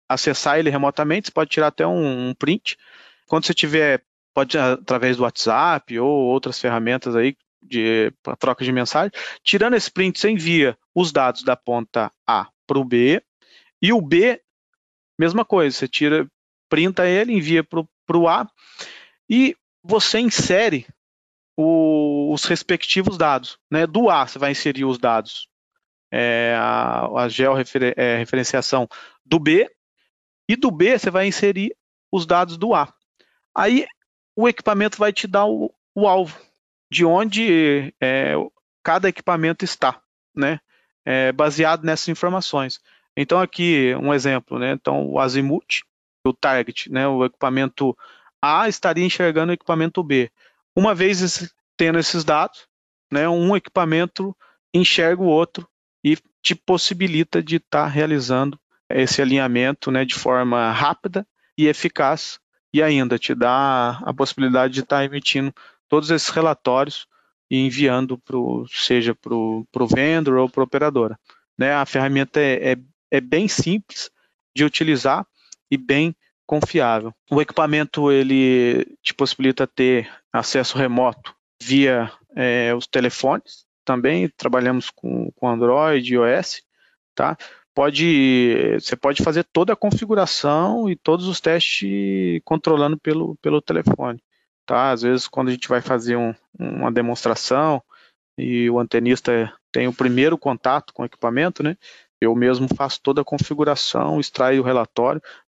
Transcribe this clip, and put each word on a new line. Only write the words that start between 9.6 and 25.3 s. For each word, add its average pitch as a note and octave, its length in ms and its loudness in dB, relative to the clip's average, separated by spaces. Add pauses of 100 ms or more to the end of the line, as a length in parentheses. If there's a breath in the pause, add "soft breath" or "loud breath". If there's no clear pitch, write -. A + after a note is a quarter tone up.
esse G#3+ 160 0
print, F#3 280 -2
você G#3 120 2
envia E3 440 2 (200)
os E3+ 180 0
dados C3 300 0
da C3 120 2
ponta A#2 560 -4 (160)
A G#2 220 0 (180)
pro C#3 160 0
B, B2 400 2 (600 soft breath)
e F#3+ 100 4
o A#3 80 2
B, F3+ 400 2 (760)
mesma F3 260 0
coisa, D#3 320 2
você C#3 100 -6
tira, D3 400 0 (400)
printa F3+ 400 0
ele, G#3 280 0
envia E3 280 2
pro, D#3+ 240 -6 (200)
pro E3+ 200 4
A, F3 220 2 (800 loud breath)
e C4 260 4 (300)
você G#3 340 0
insere G#3 680 0 (680)
o, D3+ 760 2
os D3 140 -4
respectivos F#3 720 -2
dados, C#3 400 -2 (120)
né? D#3+ 160 0
Do G#3 220 2
A, D3 180 2
você - 120 -12
vai C#3 140 0
inserir C3+ 320 -4
os B2+ 140 -2
dados, A2+ 480 -2 (680)